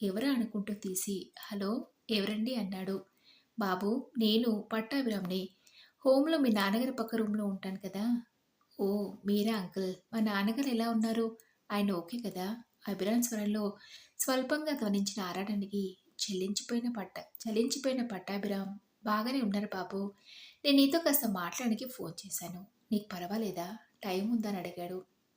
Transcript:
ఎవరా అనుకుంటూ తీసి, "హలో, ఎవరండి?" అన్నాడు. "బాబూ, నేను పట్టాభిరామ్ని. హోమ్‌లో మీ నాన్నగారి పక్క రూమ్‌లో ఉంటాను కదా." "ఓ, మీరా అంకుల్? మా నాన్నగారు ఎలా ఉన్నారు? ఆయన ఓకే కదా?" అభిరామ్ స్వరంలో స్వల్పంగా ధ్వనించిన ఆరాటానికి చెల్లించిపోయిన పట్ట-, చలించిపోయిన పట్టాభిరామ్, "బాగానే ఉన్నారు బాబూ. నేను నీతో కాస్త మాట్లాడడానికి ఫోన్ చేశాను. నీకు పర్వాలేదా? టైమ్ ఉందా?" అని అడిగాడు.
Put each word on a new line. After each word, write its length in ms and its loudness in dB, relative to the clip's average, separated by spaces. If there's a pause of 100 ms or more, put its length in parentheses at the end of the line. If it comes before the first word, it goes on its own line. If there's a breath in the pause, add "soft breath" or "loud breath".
ఎవరా 280 0
అనుకుంటూ 420 0
తీసి, 640 -4
"హలో, 480 -4 (220)
ఎవరండి?" 460 0
అన్నాడు. 500 -4 (540 soft breath)
"బాబూ, 580 0
నేను 560 4
పట్టాభిరామ్ని. 760 -2 (560 soft breath)
హోమ్‌లో 320 6
మీ 120 6
నాన్నగారి 420 4
పక్క 240 -4
రూమ్‌లో 300 0
ఉంటాను 400 -4
కదా." 380 0 (560)
"ఓ, 360 0 (100)
మీరా 300 2
అంకుల్? 400 -4 (180)
మా 60 0
నాన్నగారు 500 2
ఎలా 200 2
ఉన్నారు? 480 0 (340 soft breath)
ఆయన 200 2
ఓకే 260 -4
కదా?" 460 -6 (240)
అభిరామ్ 360 2
స్వరంలో 540 -2 (420 loud breath)
స్వల్పంగా 520 0
ధ్వనించిన 520 0
ఆరాటానికి 720 -2 (100)
చెల్లించిపోయిన 880 -2
పట్ట-, 220 -8
చలించిపోయిన 880 -2
పట్టాభిరామ్, 720 -4 (260)
"బాగానే 360 0
ఉన్నారు 240 0
బాబూ. 480 -4 (520 loud breath)
నేను 120 8
నీతో 220 8
కాస్త 280 4
మాట్లాడడానికి 580 0
ఫోన్ 280 -8 (120)
చేశాను. 400 -8 (260)
నీకు 220 0
పర్వాలేదా? 640 -4 (260)
టైమ్ 280 0
ఉందా?" 180 2
అని 80 -2
అడిగాడు. 480 -6 (320)